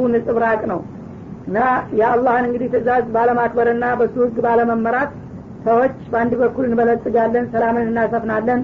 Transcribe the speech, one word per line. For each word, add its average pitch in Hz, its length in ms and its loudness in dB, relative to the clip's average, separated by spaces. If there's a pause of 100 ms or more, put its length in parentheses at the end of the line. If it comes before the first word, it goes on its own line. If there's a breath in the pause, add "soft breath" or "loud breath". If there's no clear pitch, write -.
ንጽብራቅ 226 580 0
ነው። 185 140 -4 (640)
እና 185 140 -2 (360)
የአላህን 240 500 2
እንግዲህ 240 260 -2
ትእዛዝ 247 400 2
ባለማክበርና 233 720 2 (100)
በሱ 226 240 0
ህግ 240 240 0
ባለመመራት 233 680 2 (520)
ሰዎች 233 320 2 (120)
በአንድ 233 300 0
በኩል 254 280 0
«እንበለጽጋለን፣ 233 840 2
ሰላምን 233 380 0
እናሰፍናለን፣ 226 760 0